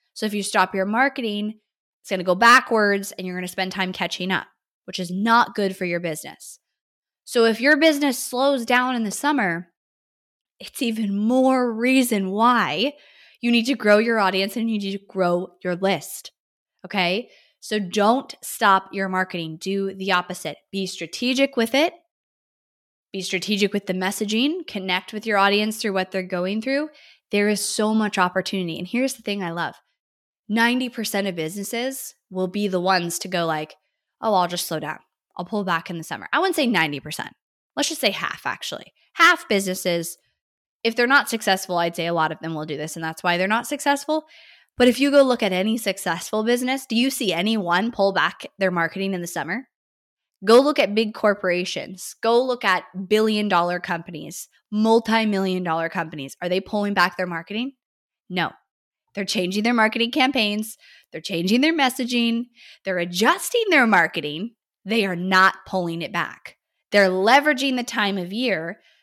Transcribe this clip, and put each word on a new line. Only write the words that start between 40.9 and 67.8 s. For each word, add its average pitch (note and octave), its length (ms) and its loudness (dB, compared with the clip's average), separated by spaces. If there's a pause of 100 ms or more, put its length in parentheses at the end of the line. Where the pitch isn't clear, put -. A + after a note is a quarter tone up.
they're A#3+ 140 2
not C#4 200 4
successful, F#3+ 480 -2
I'd E3+ 200 0
say E3 100 -4
a E3+ 80 -2
lot D#3 160 2
of D#3 80 -10
them D#3+ 160 -6
will D#3 120 -6
do D3+ 100 -6
this, D3+ 180 -8
and E3 100 -8
that's D#3+ 200 -8
why F3 120 2
they're F#3 120 0
not A#3 180 -2
successful. D4 600 -2 (500)
But B3 100 6
if B3 140 4
you C#4 100 2
go C#4 120 8
look B3 200 0
at G3 100 0
any G3+ 240 0
successful G3 680 -4
business, B3 420 0
do - 80 -4
you A#3+ 160 2
see G#3 220 -2
anyone F#3+ 580 0
pull G3 220 2
back E3+ 340 0 (120)
their F#3+ 120 0
marketing F3+ 420 -2
in F3+ 80 -4
the E3+ 60 -8
summer? F3 400 -6 (800)
Go A3+ 160 8
look C#4+ 180 4
at G#3 160 2
big G#3+ 200 0
corporations. F#3 1080 -2
Go A#3 180 4
look B3 240 -2
at F#3+ 200 2 (240)
billion-dollar G#3 720 2
companies, E3 680 -10 (220)
multi-million G#3+ 920 2
dollar E3 240 -2
companies. D#3+ 520 -8
Are F3 80 -4
they F#3 120 0
pulling G3+ 340 -2
back F3+ 220 2
their F#3 100 -2
marketing? G3+ 460 -8 (580)
No. F3+ 220 -2 (640)
They're G3+ 80 -4
changing F#3+ 400 -2
their A#3+ 100 2
marketing A3+ 380 0
campaigns. A3 640 0 (340)
They're D#3 100 -12
changing F#3 400 0
their D#4+ 160 4
messaging. A#3+ 680 0 (400)
They're F#3 140 -2
adjusting A3+ 720 0
their C4+ 180 6
marketing. E3 640 0 (300)
They G#3+ 200 0
are F#3 120 -2
not F#3 400 4 (100)
pulling E3+ 360 -4
it D3+ 100 -10
back. - 440 -8 (360)
They're G3 180 6
leveraging C4 640 4
the B3 80 -2